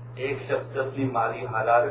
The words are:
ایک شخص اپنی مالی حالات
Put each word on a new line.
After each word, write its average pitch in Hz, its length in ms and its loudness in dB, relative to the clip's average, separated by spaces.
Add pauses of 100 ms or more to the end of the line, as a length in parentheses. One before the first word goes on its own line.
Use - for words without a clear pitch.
(160)
ایک 135 260 -4
شخص - 360 -4
اپنی 135 280 -2
مالی 120 400 0
حالات 117 460 4